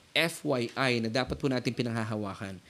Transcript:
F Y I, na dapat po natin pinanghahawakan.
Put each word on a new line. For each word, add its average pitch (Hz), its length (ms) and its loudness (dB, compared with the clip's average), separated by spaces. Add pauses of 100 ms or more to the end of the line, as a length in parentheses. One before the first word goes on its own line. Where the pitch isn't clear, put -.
(120)
F 165 320 2
Y 127 320 2
I, 123 240 4
na 113 80 0
dapat 127 320 0
po 143 80 2
natin 127 240 0
pinanghahawakan. 107 960 -4